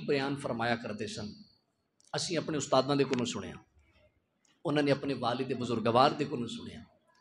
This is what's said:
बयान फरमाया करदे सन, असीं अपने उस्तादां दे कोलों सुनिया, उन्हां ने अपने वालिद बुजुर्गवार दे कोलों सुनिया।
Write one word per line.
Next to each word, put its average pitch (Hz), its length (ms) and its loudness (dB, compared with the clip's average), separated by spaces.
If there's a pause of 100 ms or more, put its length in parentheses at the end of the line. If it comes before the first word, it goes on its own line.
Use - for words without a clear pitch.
बयान 139 300 0
फरमाया 120 400 -2
करदे 110 320 -8
सन, 107 200 -8 (880)
असीं 156 220 -2
अपने 151 220 -2
उस्तादां 131 400 2
दे 139 60 6
कोलों 123 220 -4
सुनिया, 95 340 -8 (1040)
उन्हां 147 200 2
ने 143 80 4
अपने 139 280 0
वालिद 123 380 0
बुजुर्गवार 117 540 6
दे 151 120 -2
कोलों 120 240 -4
सुनिया। 90 320 -12 (400)